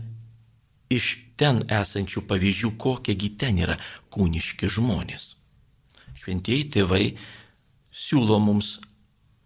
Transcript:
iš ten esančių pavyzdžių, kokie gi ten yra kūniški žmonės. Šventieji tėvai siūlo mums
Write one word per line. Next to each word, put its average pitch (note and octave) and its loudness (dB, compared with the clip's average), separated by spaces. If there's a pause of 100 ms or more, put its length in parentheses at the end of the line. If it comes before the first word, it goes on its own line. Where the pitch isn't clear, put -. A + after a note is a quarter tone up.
(920)
iš B2 0 (220)
ten C#3 4
esančių G2+ -2
pavyzdžių, G2+ 2
kokie B2 -2
gi G2+ -2
ten G#2+ 0
yra E2+ 0 (320)
kūniški E2+ 0
žmonės. G#2 -2 (720)
Šventieji F#2+ -4
tėvai F#2+ 2 (880)
siūlo G#2+ 4
mums G#2 2 (640)